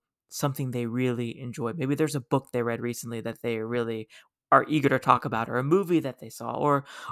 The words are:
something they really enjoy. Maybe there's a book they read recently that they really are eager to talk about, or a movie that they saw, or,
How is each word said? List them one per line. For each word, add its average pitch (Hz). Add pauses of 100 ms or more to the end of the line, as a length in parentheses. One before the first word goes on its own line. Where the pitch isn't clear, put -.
(280)
something 139
they 120
really 120
enjoy. 117
Maybe 139
there's 147
a 139
book -
they 123
read 117
recently 117
that 113
they 117
really 113 (440)
are 135
eager 143
to 131
talk 123
about, 113
or 120
a 127
movie 170
that 135
they 113
saw, 117
or, 139 (280)